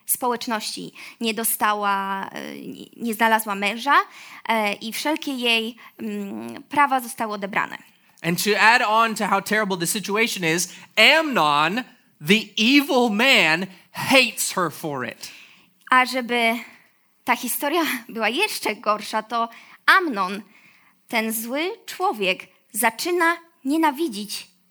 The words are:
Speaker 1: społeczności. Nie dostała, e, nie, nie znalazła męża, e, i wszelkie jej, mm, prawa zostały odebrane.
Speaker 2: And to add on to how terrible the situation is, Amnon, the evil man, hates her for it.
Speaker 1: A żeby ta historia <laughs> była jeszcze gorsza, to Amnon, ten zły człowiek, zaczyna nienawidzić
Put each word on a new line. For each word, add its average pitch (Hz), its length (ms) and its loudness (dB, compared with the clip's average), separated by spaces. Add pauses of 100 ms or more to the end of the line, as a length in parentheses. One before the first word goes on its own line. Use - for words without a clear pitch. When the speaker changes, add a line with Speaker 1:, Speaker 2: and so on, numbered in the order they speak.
Speaker 1:
społeczności. 226 880 -4 (280)
Nie 220 120 0
dostała, 202 1000 -2
e, - 240 -10
nie, - 300 -14 (120)
nie 233 160 -4
znalazła 220 420 2
męża, 226 400 0 (540)
e, 214 240 0
i 220 200 -8
wszelkie 302 400 -4
jej, 233 420 -2 (220)
mm, 208 640 -8
prawa 277 360 2
zostały 226 340 -8
odebrane. 202 440 -4 (460)
Speaker 2:
And 170 200 -2
to 208 160 2
add 226 220 8
on 220 340 4
to 214 120 -2
how 196 140 2
terrible 202 360 0
the 165 100 -2
situation 202 560 -2 (120)
is, 180 140 -2 (500)
Amnon, 180 640 2 (440)
the 214 120 4 (180)
evil 254 520 4
man, 202 580 4 (240)
hates 240 600 2
her 170 200 -2
for 135 360 -6
it. - 240 -14 (600)
Speaker 1:
A 254 140 4
żeby 240 540 -2 (680)
ta 247 100 2
historia 294 460 -2 (180)
<laughs> - 100 -16
była 214 200 -2
jeszcze 285 460 -2
gorsza, 208 480 -2
to 233 260 -2 (360)
Amnon, 220 560 2 (640)
ten 220 240 0
zły 247 400 -4 (140)
człowiek, 214 640 -2 (240)
zaczyna 330 640 0 (280)
nienawidzić 277 840 -2 (240)